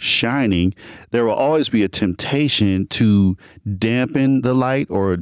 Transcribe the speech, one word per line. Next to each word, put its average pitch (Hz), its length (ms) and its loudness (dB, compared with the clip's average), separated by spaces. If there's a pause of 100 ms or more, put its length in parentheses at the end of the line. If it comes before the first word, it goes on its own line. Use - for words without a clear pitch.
shining, 107 720 0 (380)
there 117 140 2
will 107 80 0
always 147 340 0
be 110 160 2
a 95 60 0
temptation 98 1000 0
to 101 480 2 (420)
dampen 127 640 0
the 123 120 0
light 131 360 0
or 95 320 0